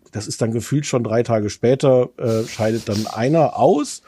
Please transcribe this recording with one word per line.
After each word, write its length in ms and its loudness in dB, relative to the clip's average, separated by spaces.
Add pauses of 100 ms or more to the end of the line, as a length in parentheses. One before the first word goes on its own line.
(120)
das 160 -8
ist 140 -6
dann 100 -2
gefühlt 340 -2
schon 200 -2
drei 180 0
Tage 260 0
später, 680 2
äh, 280 -2
scheidet 440 -4
dann 180 -2
einer 500 0
aus 500 2